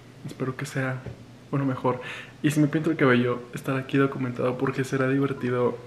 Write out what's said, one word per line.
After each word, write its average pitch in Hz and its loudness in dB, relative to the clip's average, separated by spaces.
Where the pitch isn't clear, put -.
Espero 131 -6
que 139 -8
sea, 131 -4
bueno, 139 0
mejor. 127 0
Y 151 4
si 156 2
me 151 6
pinto 160 0
el 151 0
cabello, 123 4
estará 135 -4
aquí 139 0
documentado 127 0
porque 135 -2
será 131 0
divertido 123 0